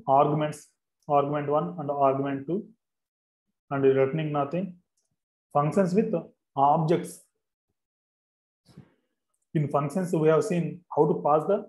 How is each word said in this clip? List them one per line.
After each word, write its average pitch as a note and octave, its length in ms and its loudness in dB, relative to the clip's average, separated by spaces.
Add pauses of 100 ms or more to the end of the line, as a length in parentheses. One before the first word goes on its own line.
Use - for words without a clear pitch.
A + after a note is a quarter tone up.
arguments, D3+ 600 0 (400)
argument C#3+ 420 0
one E3 280 -2
and C#3+ 120 -8
argument C#3 560 0
two, F3+ 200 -6 (1040)
and C#3 120 -4
returning C3+ 500 2
nothing. D3 440 -4 (760)
Functions E3 420 0
with G#3+ 200 0 (400)
objects. D#3 680 0 (2250)
In D3 160 0
functions, E3 440 -2
we D#3+ 160 2
have D#3 160 4
seen E3+ 360 -4 (140)
how D3+ 120 4
to F3 160 0
pass D3+ 240 2
the G#3+ 220 -2